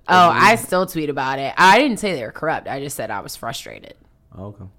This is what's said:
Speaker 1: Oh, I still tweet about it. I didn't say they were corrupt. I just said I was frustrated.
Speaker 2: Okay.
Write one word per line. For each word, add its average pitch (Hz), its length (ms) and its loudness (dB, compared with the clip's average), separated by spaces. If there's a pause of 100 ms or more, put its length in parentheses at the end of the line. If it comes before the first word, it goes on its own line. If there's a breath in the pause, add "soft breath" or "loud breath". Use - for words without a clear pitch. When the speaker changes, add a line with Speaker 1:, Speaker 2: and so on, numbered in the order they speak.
Speaker 1:
Oh, 180 220 6
I 196 260 4
still 185 300 -2
tweet 156 240 -6
about 135 300 -4
it. 135 180 -6
I 190 220 6
didn't 269 180 0
say 196 160 -4
they 127 100 -6
were 113 80 -10
corrupt. 151 360 -6
I 131 140 -8
just 139 140 -10
said 113 140 -8
I 101 120 -6
was - 140 -14
frustrated. - 600 -14 (420)
Speaker 2:
Okay. 101 280 -16 (140)